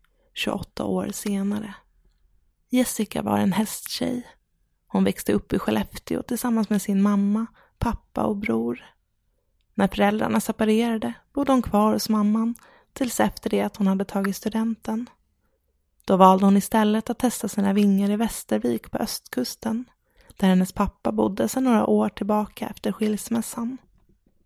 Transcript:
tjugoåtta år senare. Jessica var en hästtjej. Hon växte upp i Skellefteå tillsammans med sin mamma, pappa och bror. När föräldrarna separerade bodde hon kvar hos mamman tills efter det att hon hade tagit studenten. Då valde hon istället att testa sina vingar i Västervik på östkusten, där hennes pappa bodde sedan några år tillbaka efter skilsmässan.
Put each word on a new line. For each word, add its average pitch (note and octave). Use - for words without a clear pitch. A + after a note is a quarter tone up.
tjugoåtta -
år F#3+
senare. G3+
Jessica B3
var G#3
en G#3
hästtjej. B3
Hon F#3+
växte G3+
upp G3+
i G3+
Skellefteå -
tillsammans A3+
med G#3
sin G3
mamma, G#3
pappa -
och G#3+
bror. A3+
När G3
föräldrarna G#3+
separerade A3+
bodde C#4
hon B3+
kvar G#3+
hos G#3+
mamman A3
tills B3
efter G#3+
det G3+
att G#3
hon G3
hade F#3+
tagit G3
studenten. A3
Då F#3+
valde F#3+
hon G3
istället G#3+
att A3+
testa A3+
sina G3
vingar G3+
i G#3
Västervik A3
på -
östkusten, -
där G3
hennes F#3
pappa -
bodde G#3+
sedan C4
några A3
år G#3+
tillbaka G#3
efter G3+
skilsmässan. A#3